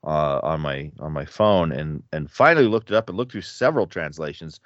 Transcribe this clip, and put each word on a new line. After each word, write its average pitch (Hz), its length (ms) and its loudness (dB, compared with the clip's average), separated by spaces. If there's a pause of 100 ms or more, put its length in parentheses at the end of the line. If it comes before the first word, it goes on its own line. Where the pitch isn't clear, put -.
uh, 76 400 0
on 78 180 -2
my, 73 380 -6
on 76 120 -10
my 73 140 -6
phone, 95 460 4
and, 76 400 -6
and 76 180 -6
finally 151 380 4
looked 110 240 0
it 104 40 0
up 110 140 2
and 92 80 -8
looked 123 140 -6
through 104 100 -10
several 123 460 0
translations. 78 800 -10